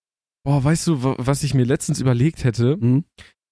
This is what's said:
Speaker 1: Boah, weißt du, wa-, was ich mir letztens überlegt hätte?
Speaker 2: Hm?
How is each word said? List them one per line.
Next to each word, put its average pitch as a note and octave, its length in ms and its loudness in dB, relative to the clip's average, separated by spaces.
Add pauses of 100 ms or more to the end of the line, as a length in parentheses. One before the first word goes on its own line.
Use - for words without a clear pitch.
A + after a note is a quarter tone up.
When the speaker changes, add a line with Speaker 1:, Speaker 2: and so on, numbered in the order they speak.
(440)
Speaker 1:
Boah, C#3+ 180 0
weißt D#3 260 0
du, D3 140 0
wa-, C3 140 -2
was C3+ 260 -2
ich C#3 120 -2
mir B2+ 100 4
letztens C#3 380 -2
überlegt C3 420 0
hätte? A#2+ 340 0
Speaker 2:
Hm? B2+ 260 2 (480)